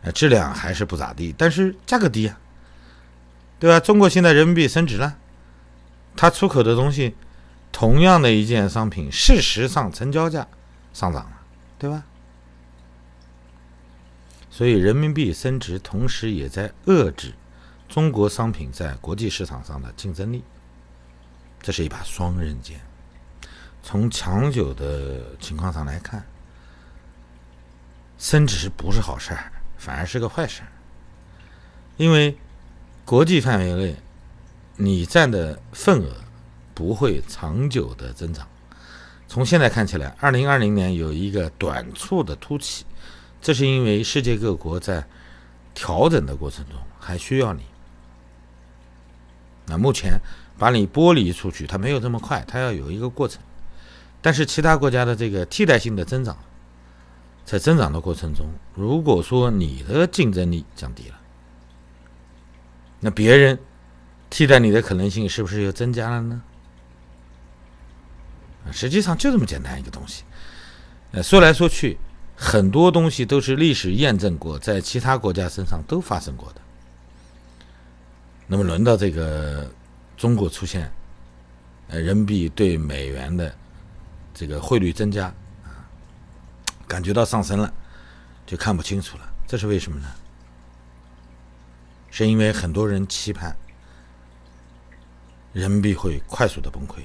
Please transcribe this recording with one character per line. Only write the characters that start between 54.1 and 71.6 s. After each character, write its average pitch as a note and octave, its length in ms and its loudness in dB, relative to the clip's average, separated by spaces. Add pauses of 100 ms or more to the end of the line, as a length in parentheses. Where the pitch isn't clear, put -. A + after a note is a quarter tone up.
但 D#3+ 120 4
是 C#3+ 120 2
其 - 160 -4
他 D#3+ 160 6
国 C3+ 120 2
家 B2 140 2
的 A#2+ 100 0
这 A2 160 -4
个 F#2+ 160 -2
替 - 200 0
代 C#3+ 120 6
性 A2 160 -2
的 F#2 120 -4
增 B2+ 180 -4
长， G#2+ 140 -8 (1080)
在 G2+ 140 -2
增 D#3+ 180 4
长 F2+ 140 2
的 D#2+ 80 -4
过 E2+ 160 -4
程 D#2 180 -6
中， D2+ 140 0 (260)
如 A#2+ 280 -2
果 A#2 200 4
说 B2 300 0
你 D2 320 -2
的 C#3+ 240 2
竞 C#3+ 240 2
争 F2+ 180 0
力 E2+ 140 -4 (100)
降 A#1+ 220 -14
低 A#1 140 -18
了， - 100 -20 (1800)
那 G#2+ 100 -2
别 G#2+ 240 6
人 C3+ 240 8 (720)
替 D3+ 180 2
代 C3+ 100 10
你 A2+ 140 6
的 A2 100 6
可 G2+ 140 -2
能 F#2+ 140 0
性 G#2 180 -4
是 A2 140 -4
不 F#2+ 80 -4
是 G#2 140 -4
又 G2 80 -2
增 A#2+ 200 -4
加 A#2 180 -4
了 A#2+ 120 -4
呢？ A#2 200 -8 (2250)
啊， - 60 -10
实 - 180 -4
际 F#3+ 120 2
上 F3 160 0
就 C#4+ 120 2
这 B3+ 80 4
么 C#3 80 2
简 C#2 160 -8
单 C2 160 -10
一 C2 60 -10
个 - 80 -14
东 - 160 -16
西。 - 160 -16 (880)
呃， - 100 -6
说 G3 200 6
来 D#3+ 100 10
说 E3+ 160 2